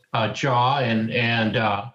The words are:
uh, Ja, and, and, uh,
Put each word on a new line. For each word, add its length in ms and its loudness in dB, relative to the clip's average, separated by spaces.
uh, 260 -2
Ja, 420 2
and, 300 0
and, 460 0
uh, 380 0